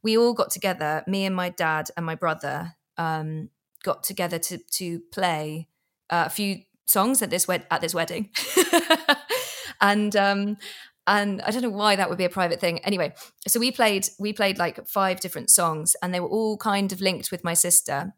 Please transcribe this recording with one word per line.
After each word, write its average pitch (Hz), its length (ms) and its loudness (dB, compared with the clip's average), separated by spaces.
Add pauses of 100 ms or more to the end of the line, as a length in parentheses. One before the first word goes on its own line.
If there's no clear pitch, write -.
we 220 140 4
all 233 160 6
got - 180 0
together, 165 560 -2
me 196 180 0
and 190 80 -2
my 180 140 -2
dad 156 480 -2
and 170 100 -6
my 160 100 -4
brother, 160 600 -4 (220)
um, 156 520 -4 (340)
got - 200 -2
together 175 360 -4
to, 175 180 -6 (140)
to 170 280 -6 (140)
play, 160 560 -2 (400)
uh, 135 160 2
a - 40 -4
few 202 340 -4 (220)
songs 233 360 2
at 196 80 -4
this - 180 0
wed-, 180 240 -2
at 165 80 0
this 165 140 -4
wedding. 170 420 -4
<laughs> - 1500 0
And, 208 360 4
um, 202 400 2 (500)
and 202 340 2
I - 100 -2
don't 240 120 -2
know 247 60 0
why 208 260 4
that 196 140 2
would 175 100 -4
be 185 60 2
a 175 40 2
private 175 300 -2
thing. 170 200 0
Anyway, 180 360 -2 (320)
so 233 120 4
we 247 120 2
played, 214 340 2 (140)
we 208 140 -2
played, 196 260 2
like, - 280 -2
five 190 340 0
different 180 280 -4
songs 160 540 4
and 180 100 -2
they 180 60 0
were 175 80 -2
all 214 300 0
kind 202 340 0
of 185 100 -8
linked 185 300 -2
with 175 140 -8
my 170 100 -2
sister. 175 640 0